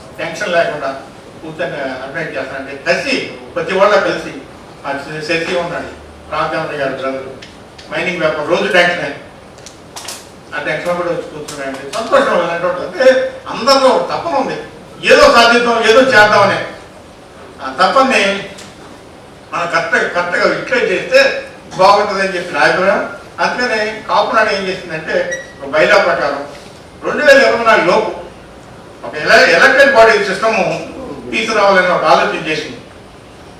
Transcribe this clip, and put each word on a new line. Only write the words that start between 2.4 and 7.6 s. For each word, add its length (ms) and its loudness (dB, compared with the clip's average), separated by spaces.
కలిసి 320 -2
ప్రతి 200 -4
వాళ్ళ 260 4
కలిసి 340 -4
మా 80 -6
శ-, 320 -8
శశి 320 -2
ఉన్నాడు, 340 -6
రామచంద్ర 440 -4
గారు 160 -2
బ్రదర్, 360 -8